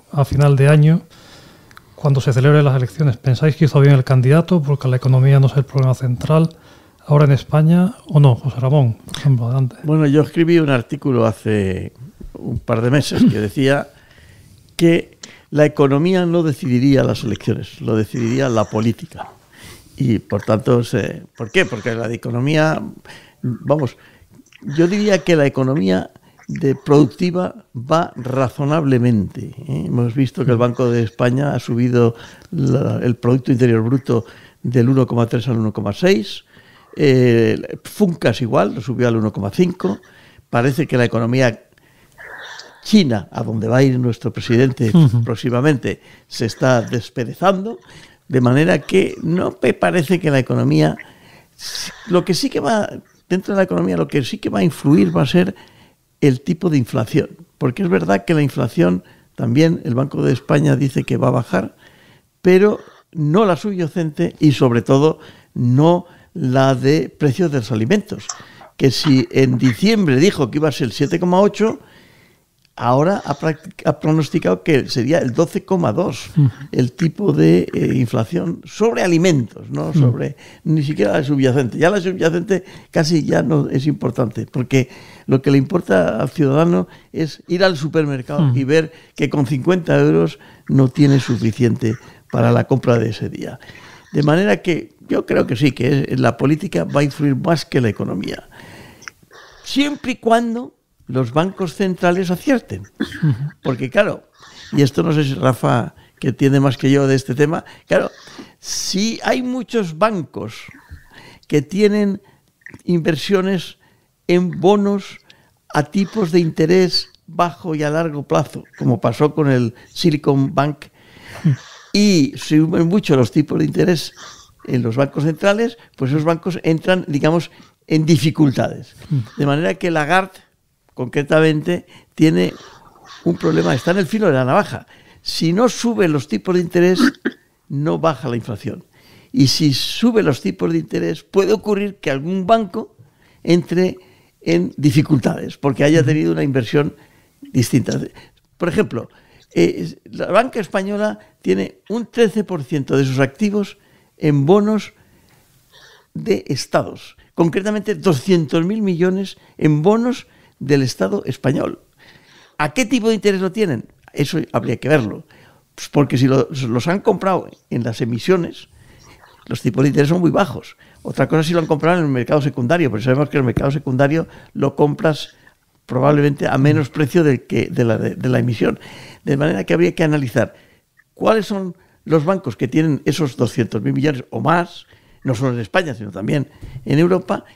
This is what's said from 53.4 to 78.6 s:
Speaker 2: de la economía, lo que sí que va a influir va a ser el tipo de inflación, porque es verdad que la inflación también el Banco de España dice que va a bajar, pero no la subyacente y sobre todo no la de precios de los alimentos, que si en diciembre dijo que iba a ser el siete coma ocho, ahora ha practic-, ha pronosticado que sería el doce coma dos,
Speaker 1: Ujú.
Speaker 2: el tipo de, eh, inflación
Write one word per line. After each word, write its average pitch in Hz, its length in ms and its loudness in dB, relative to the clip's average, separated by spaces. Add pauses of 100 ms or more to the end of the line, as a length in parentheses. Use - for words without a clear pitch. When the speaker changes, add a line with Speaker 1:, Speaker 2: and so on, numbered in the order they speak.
Speaker 2:
de 196 40 0
la 190 60 2
economía, 180 340 -2
lo 160 100 -2
que 139 160 -2
sí 208 140 -8
que - 120 -6
va 202 100 -2
a 196 40 2
influir 170 500 2
va 180 100 2
a - 20 2
ser 180 280 0 (640)
el 131 220 2
tipo 175 300 -2
de 143 80 2
inflación, 120 500 -2 (300)
porque 143 240 -2
es 175 60 -2
verdad 185 360 0
que 175 80 0
la 151 80 2
inflación 156 640 0 (320)
también 151 500 2
el 120 80 -4
Banco 143 300 -2
de 143 100 2
España 147 420 2
dice 135 280 -2
que 131 120 -2
va 123 120 0
a - 20 2
bajar, 127 460 -4 (640)
pero 185 380 4 (320)
no 165 340 2
la 180 100 2
subyacente 170 840 -4
y 151 140 6
sobre 117 280 2
todo 143 380 2 (340)
no 151 540 2 (260)
la 135 400 0
de 135 360 0
precios 151 420 0
de 139 80 -2
los 113 120 -8
alimentos, 143 540 -2 (520)
que 135 120 2
si 131 400 2
en 127 300 2
diciembre 151 560 2
dijo 143 340 2
que 135 80 -6
iba 151 120 0
a - 20 0
ser - 140 -4
el 110 60 -4
siete 147 280 -2
coma 180 200 2
ocho, 208 420 0 (960)
ahora 135 460 0
ha 143 140 -6
practic-, - 460 -8
ha 151 140 0
pronosticado 160 640 0
que 147 260 0
sería 135 300 0
el 127 160 -2
doce 170 320 -2
coma 165 280 0
dos, - 440 -4
Speaker 1:
Ujú. 139 140 4 (200)
Speaker 2:
el 123 220 0
tipo 165 400 -2
de, 160 400 4
eh, - 220 -2
inflación 147 680 -2